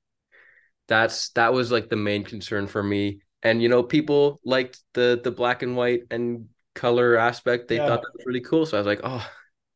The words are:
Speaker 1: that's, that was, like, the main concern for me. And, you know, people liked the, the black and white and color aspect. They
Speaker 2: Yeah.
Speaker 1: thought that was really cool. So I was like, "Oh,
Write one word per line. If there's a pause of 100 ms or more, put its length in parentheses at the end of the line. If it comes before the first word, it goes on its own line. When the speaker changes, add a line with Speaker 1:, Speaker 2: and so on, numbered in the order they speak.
(880)
Speaker 1:
that's,
that
was,
like,
the
main
concern
for
me. (220)
And,
you
know,
people
liked (140)
the,
the
black
and
white
and (260)
color
aspect.
They
Speaker 2:
Yeah.
Speaker 1:
thought
that
was
really
cool.
So
I
was
like,
"Oh, (480)